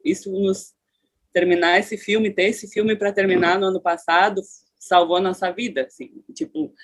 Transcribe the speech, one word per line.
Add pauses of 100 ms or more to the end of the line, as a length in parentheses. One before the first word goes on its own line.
isso
nos (600)
terminar
esse
filme,
ter
esse
filme
pra
terminar
no
ano
passado, (360)
salvou
a
nossa
vida,
assim, (220)
tipo, (100)